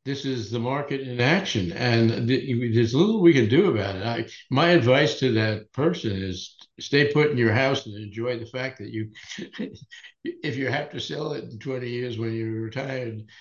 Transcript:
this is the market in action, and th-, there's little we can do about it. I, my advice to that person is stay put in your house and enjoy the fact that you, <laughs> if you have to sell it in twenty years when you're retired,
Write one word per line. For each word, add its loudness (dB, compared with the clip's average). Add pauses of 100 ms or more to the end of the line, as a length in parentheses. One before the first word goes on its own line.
this -8
is -6
the -4
market -4
in -8
action, 2
and 2
th-, 0
there's 4
little 4
we 8
can 4
do 6
about -2
it. -6
I, -4 (220)
my 4
advice 6
to 2
that 0
person 0
is -6 (240)
stay 2
put 4
in -2
your 4
house 2
and -12
enjoy -6
the -12
fact -10
that -12
you, -6 (260)
<laughs> -14
if -8
you -4
have -4
to -10
sell -8
it -10
in -16
twenty -8
years -8
when -4
you're -6
retired, -8 (160)